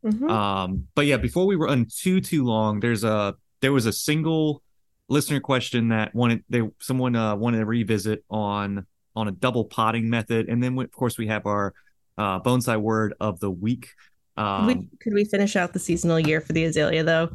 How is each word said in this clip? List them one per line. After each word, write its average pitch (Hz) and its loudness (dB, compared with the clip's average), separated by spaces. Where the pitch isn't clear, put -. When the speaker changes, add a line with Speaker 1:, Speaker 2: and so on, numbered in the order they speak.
Speaker 1:
Mm-hmm. 226 0
Speaker 2:
Um, 190 -2
but 143 4
yeah, 143 4
before 151 0
we 202 2
run 135 2
too, 185 0
too 160 0
long, 110 2
there's 113 0
a, 104 0
there 135 2
was 131 4
a 110 2
single 156 0
listener 143 0
question 123 0
that 110 0
wanted, 117 2
they, 117 0
someone, 127 -2
uh, 110 0
wanted 113 0
to 110 0
revisit 107 0
on, 101 -2
on 110 -4
a 101 -4
double 117 -2
potting 113 0
method. 113 0
And 120 0
then 127 -2
we, 131 -2
of - -10
course - -4
we 113 -4
have 107 -2
our, 101 -2
uh, 98 0
bonsai 123 2
word 110 0
of 104 -2
the 104 -2
week. 110 -4
Speaker 1:
Could 196 0
we, 247 4
Speaker 2:
Um, 185 -6
Speaker 1:
could 220 -4
we 202 2
finish 202 0
out 180 0
the 185 -4
seasonal 165 0
year 156 2
for 156 -6
the 160 2
azalea 160 0
though? 165 2